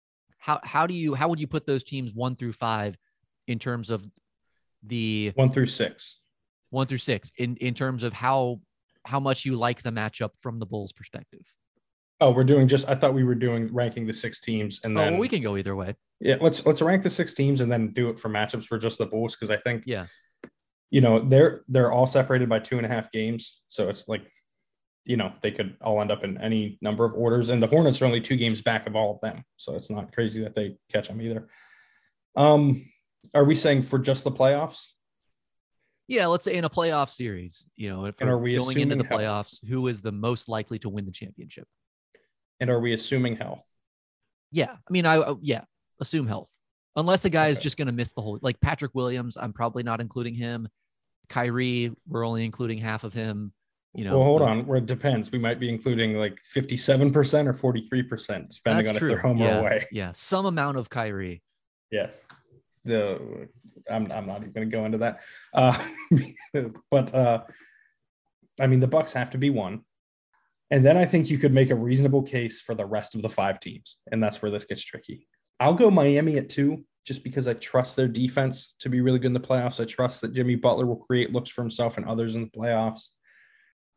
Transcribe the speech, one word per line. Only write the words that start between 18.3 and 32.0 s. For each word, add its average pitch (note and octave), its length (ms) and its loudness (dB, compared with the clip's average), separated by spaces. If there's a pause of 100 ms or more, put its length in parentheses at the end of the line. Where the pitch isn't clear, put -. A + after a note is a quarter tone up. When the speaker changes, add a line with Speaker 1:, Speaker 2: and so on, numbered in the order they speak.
Speaker 2:
matchups G#2+ 340 -4
for A2+ 140 -4
just A2+ 200 -4
the A2 80 0
Bulls, A2 300 -4
'cause G#2+ 140 -6
I G#2+ 80 0
think, A#2 280 -4
Speaker 1:
Yeah. G2+ 200 -6 (840)
Speaker 2:
you C#3 100 6
know, A2+ 200 6
they're, C3+ 480 6
they're B2+ 240 4
all B2+ 140 4
separated B2+ 420 2
by A2+ 100 2
two A#2+ 200 -4
and A#2 80 -2
a - 20 -2
half A2+ 240 -4
games. A2+ 560 -6
So G2 200 -2
it's - 200 -8
like, G#2+ 140 -6 (840)
you A#2+ 120 -2
know, G2 260 -2
they G#2+ 100 -2
could F#2+ 300 -6
all G#2+ 180 0
end G#2 100 0
up G#2 140 -4
in G2 140 -6
any A2 440 -2
number G#2+ 220 0
of A2 100 0
orders, A#2 360 2
and A#2+ 120 2
the A2+ 60 4
Hornets D3 340 4
are C3 40 4
only A#2+ 140 2
two B2+ 160 0
games A2+ 260 0
back A2 260 -2
of G#2+ 80 -4
all G#2 180 0
of G#2 60 -16
them. G2+ 240 -8 (120)
So - 200 -10
it's - 140 -12
not G#2 220 -8
crazy A2 300 -2
that G#2 140 -8
they G2+ 220 -4 (140)
catch G#2 140 -2
them G#2+ 160 -10
either. A2+ 240 -6 (880)